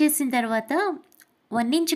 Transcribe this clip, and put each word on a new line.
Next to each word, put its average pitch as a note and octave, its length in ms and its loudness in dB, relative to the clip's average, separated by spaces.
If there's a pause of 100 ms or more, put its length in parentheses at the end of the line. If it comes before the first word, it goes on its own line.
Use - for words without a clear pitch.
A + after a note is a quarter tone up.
చేసిన D4 340 2
తర్వాత A3+ 360 -2 (800)
వన్ A#3 260 0
ఇంచ్ D#4+ 180 0